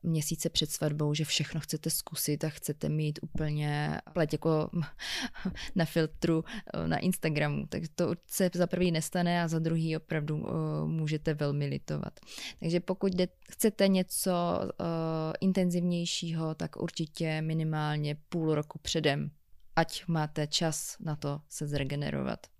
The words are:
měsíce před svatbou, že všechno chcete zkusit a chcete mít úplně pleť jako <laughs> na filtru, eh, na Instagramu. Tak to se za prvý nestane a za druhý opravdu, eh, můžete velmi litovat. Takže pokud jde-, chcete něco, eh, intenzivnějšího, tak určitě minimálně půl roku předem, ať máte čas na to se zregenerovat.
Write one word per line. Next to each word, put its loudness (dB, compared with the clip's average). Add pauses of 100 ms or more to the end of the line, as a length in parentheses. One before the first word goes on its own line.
měsíce 0
před 0
svatbou, 0
že 0
všechno -2
chcete -4
zkusit -2
a 0
chcete -4
mít 0
úplně 0 (120)
pleť 2
jako 2 (520)
<laughs> -6
na 4
filtru, 2 (300)
eh, -2
na 2
Instagramu. 0
Tak -4 (140)
to 2 (140)
se 2
za 4
prvý 2
nestane 2
a 0
za 2
druhý 2
opravdu, -2
eh, -4 (340)
můžete 0
velmi 0
litovat. -4 (400)
Takže 2
pokud 0
jde-, 4 (240)
chcete 4
něco, 2 (300)
eh, -2
intenzivnějšího, 2
tak -4
určitě -2
minimálně 0 (120)
půl 2
roku -2
předem, 2 (440)
ať 0
máte 0
čas -2
na -4
to -4
se -6
zregenerovat. -2 (120)